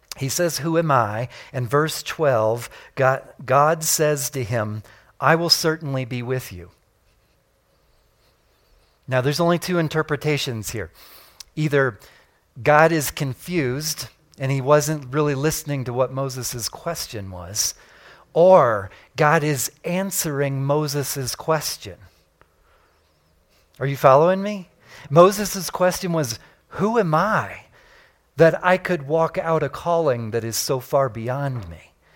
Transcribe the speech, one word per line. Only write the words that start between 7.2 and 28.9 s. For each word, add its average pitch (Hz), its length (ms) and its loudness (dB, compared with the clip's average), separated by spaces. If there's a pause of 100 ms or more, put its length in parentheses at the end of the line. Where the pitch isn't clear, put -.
Now, 127 120 0
there's 143 180 0
only 170 180 2
two 175 200 -4
interpretations 147 920 -2
here. 95 200 -8 (640)
Either 139 420 0 (640)
God 151 300 6
is 156 180 -2
confused 147 960 -4 (300)
and 135 140 -2
he 135 80 0
wasn't 143 540 2
really 147 200 2
listening 143 520 -4
to 123 80 -6
what 127 180 0
Moses' 127 560 -6
question 107 640 -10
was, 90 420 -6 (600)
or 143 580 6 (240)
God 151 280 4
is 147 280 -2 (140)
answering 143 800 -2
Moses' 139 680 -2
question. 147 600 -4 (1800)
Are 131 60 -4
you 139 100 -2
following 160 480 6
me? 202 240 -8 (420)
Moses' 185 600 4
question 180 420 0
was, 139 260 -2 (320)
"Who 226 300 -2
am 165 160 2
I 160 500 -2 (680)
that 160 260 4
I 180 160 2
could 165 300 -4